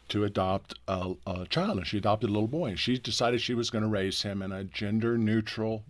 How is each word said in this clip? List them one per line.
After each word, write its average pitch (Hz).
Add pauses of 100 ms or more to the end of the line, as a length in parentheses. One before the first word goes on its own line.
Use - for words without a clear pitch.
to 104
adopt 98 (140)
a, 92 (140)
a 90
child, 185
and 90
she 107
adopted 107
a 101
little 107
boy, 151
and 87
she 127
decided 120
she 127
was 117
gonna 110
raise 98
him 98
in 95
a 95
gender-neutral, 110